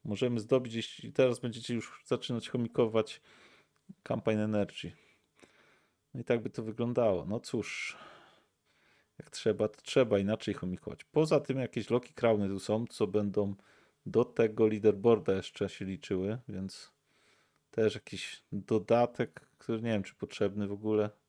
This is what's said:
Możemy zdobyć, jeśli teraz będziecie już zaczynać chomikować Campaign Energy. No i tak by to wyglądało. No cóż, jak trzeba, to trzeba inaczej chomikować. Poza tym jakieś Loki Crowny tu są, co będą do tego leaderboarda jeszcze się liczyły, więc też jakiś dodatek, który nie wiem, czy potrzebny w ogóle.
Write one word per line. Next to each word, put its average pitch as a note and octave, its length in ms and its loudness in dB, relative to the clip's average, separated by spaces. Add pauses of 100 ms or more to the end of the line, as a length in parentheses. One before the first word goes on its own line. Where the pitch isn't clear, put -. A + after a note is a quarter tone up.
Możemy A#2 360 -2
zdobyć, A#2+ 340 0
jeśli A2+ 380 -8
teraz B2 280 2
będziecie A#2 340 -6
już - 320 -8
zaczynać A#2+ 420 -4
chomikować A2+ 720 0 (800)
Campaign A2 380 0
Energy. G#2+ 520 -2 (1200)
No B2+ 60 -8
i A2+ 40 -10
tak A#2 180 2
by G#2 80 -8
to - 120 -8
wyglądało. A2+ 600 2
No G#2 160 -4
cóż, - 560 -6 (1200)
jak - 120 -18
trzeba, G#2+ 380 0
to - 140 -10
trzeba A2+ 360 2
inaczej G2+ 360 0
chomikować. - 500 -8
Poza D#3 360 4
tym C3+ 180 -4
jakieś A#2+ 320 -4
Loki A#2+ 240 0
Crowny G#2+ 340 2
tu G2 100 -4
są, A2 280 -2
co - 200 -2
będą G2+ 480 0 (520)
do A2+ 180 4
tego A2 420 2
leaderboarda G#2 680 4
jeszcze F#2+ 360 -2
się - 160 -10
liczyły, F#2+ 540 -4 (100)
więc F#2+ 440 -10 (800)
też A2 240 2
jakiś - 480 -12 (100)
dodatek, A2+ 880 0 (180)
który A2+ 240 -4
nie A#2 80 -2
wiem, G#2 120 2
czy - 120 -12
potrzebny G2+ 520 -2
w G2+ 60 -6
ogóle. G#2+ 380 2 (180)